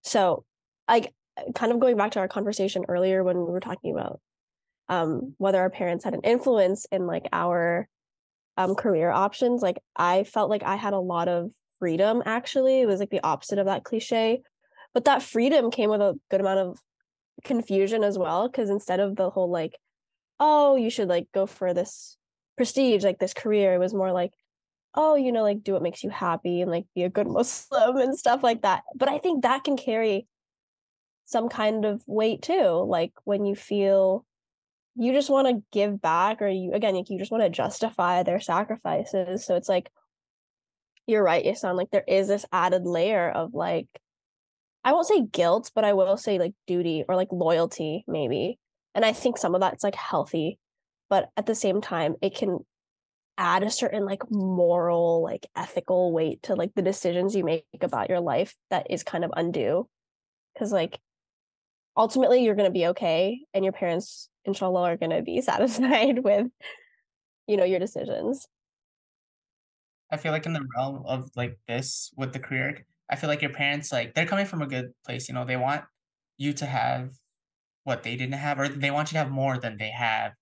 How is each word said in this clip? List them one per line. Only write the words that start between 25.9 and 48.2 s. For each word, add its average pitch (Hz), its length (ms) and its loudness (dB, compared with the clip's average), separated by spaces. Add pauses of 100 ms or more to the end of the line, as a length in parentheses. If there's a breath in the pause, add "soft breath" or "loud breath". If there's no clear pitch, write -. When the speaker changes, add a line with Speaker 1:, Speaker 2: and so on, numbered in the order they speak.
Speaker 1:
you 202 60 -4
happy 175 520 -2
and, 180 100 0
like, 170 140 -2 (100)
be 180 80 0
a 185 60 0
good - 180 0
<laughs> - 100 0
Muslim," 254 600 2
and 254 200 0
stuff 254 260 2
like 233 200 2
that. 190 200 2 (120)
But 269 140 2
I 294 100 -2
think 311 240 0
that 269 200 2
can 277 140 0
carry 220 500 -2 (960)
some 233 240 -2
kind 214 360 0
of 214 220 -2
weight 214 360 0
too, 202 460 2
like, 170 240 0 (120)
when 202 200 0
you 202 100 0
feel 196 720 2 (720)
you 240 160 0
just 277 180 2
wanna 262 320 2 (100)
give 202 300 0
back, 185 400 2
or 202 60 0
you, 185 260 -2
again, 214 220 0
like, 180 140 -6
you 190 80 -6
just 196 140 -8
wanna 220 180 2
justify 180 760 -2
their 180 160 0
sacrifices. 180 1040 -4
So 180 100 0
it's - 120 -4
like, 185 220 0 (1160)
you're 214 160 4
right, 170 220 4
Isan, 185 320 -2
like, 185 140 -4
there 196 160 2
is 190 220 2
this 202 240 0
added 180 320 2
layer 175 460 0
of, 165 240 -4
like, 170 320 -2 (1000)
I 262 80 6
won't 339 140 4
say 392 200 4
guilt, 180 480 2
but 220 100 2
I 202 100 4
will 190 220 4
say, 202 220 -2
like, 175 160 0 (120)
duty 170 420 -2
or, 185 80 0
like, 185 160 -2
loyalty 165 760 0
maybe. 151 500 -2 (360)